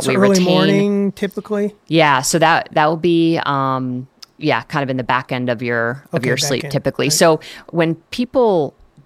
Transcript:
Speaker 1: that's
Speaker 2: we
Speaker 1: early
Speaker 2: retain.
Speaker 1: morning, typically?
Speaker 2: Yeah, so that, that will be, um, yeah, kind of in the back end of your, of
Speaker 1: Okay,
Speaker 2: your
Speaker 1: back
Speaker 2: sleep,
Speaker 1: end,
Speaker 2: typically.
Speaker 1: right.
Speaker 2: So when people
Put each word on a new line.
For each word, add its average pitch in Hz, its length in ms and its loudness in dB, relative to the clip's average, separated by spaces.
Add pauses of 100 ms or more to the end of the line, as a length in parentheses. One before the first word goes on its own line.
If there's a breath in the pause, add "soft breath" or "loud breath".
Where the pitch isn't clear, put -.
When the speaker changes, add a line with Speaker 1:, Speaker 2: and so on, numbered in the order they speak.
Speaker 1:
that's - 60 -2
Speaker 2:
we - 80 0
Speaker 1:
early 196 140 4
Speaker 2:
retain. 185 140 4
Speaker 1:
morning, 196 680 2
typically? 208 600 -6 (120)
Speaker 2:
Yeah, 151 340 4
so 160 200 -2
that, 160 320 2
that 156 140 4
will 165 120 0
be, 165 480 2
um, 131 600 -4 (300)
yeah, 127 280 -2
kind 147 180 -4
of 131 80 -4
in 131 80 -4
the 127 60 -4
back 127 280 -2
end 123 160 -4
of 120 140 -4
your, 120 400 -2 (100)
of 165 80 -4
Speaker 1:
Okay, 127 80 -6
Speaker 2:
your 123 80 0
Speaker 1:
back 143 80 -4
Speaker 2:
sleep, - 200 -4
Speaker 1:
end, 143 80 -8
Speaker 2:
typically. 135 340 -2
Speaker 1:
right. 147 60 -2
Speaker 2:
So 160 280 2 (300 loud breath)
when 165 240 0 (160)
people 220 640 0 (320)